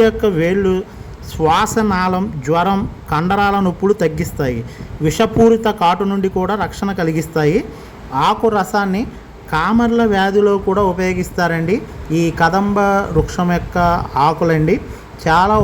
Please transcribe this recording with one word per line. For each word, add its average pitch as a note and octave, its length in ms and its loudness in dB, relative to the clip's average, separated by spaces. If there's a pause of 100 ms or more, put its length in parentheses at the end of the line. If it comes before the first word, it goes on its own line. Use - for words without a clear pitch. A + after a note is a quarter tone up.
యొక్క A3 180 -2 (140)
వేళ్ళు F#3+ 340 2 (580)
శ్వాసనాళం, F#3 920 0 (220)
జ్వరం, F3+ 340 2 (300)
కండరాల G3 440 0 (120)
నొప్పులు F#3+ 360 0
తగ్గిస్తాయి. D#3 560 -2 (480)
విషపూరిత A3+ 600 4 (140)
కాటు F#3 300 2
నుండి F#3+ 280 0
కూడా F#3 140 -2 (120)
రక్షణ G3+ 260 -6 (100)
కలిగిస్తాయి. D#3+ 580 0 (680)
ఆకు G#3+ 200 0 (100)
రసాన్ని G3 440 -2 (520)
కామర్ల A3+ 480 2 (120)
వ్యాధిలో G3 380 2 (160)
కూడా G3 140 0 (120)
ఉపయోగిస్తారండి. F3+ 840 -2 (440)
ఈ - 20 2 (180)
కదంబ G3 400 2 (340)
వృక్షం E3+ 440 0
యొక్క E3+ 200 -4 (500)
ఆకులండి D#3+ 480 2 (480)
చాలా F3+ 400 4